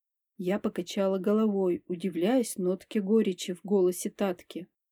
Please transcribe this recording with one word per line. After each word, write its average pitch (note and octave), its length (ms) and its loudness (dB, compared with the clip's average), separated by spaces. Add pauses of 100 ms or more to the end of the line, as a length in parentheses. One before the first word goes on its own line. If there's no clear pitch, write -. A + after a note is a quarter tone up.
(380)
Я F#3+ 220 -2
покачала F#3+ 580 -2
головой, G3 720 2
удивляясь F#3 680 0
нотке F#3 440 -2
горечи G3+ 520 0
в - 120 -12
голосе F#3 460 2
Татки. F#3 580 -6 (240)